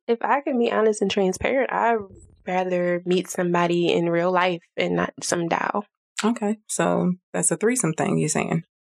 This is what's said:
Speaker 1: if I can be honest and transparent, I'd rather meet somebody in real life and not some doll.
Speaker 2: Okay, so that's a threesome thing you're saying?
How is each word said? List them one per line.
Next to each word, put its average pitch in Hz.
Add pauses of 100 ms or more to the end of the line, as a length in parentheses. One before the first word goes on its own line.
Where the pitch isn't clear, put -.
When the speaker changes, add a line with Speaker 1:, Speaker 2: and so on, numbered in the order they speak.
Speaker 1:
if 233
I 262
can 277
be 233
honest 214
and 196
transparent, 202
I'd 220 (500)
rather 180
meet 180
somebody 175
in 170
real 170
life 180 (120)
and 180
not 175
some 170
doll. - (380)
Speaker 2:
Okay, 214 (100)
so 175 (200)
that's 175
a 165
threesome 214
thing 151
you're 156
saying? - (300)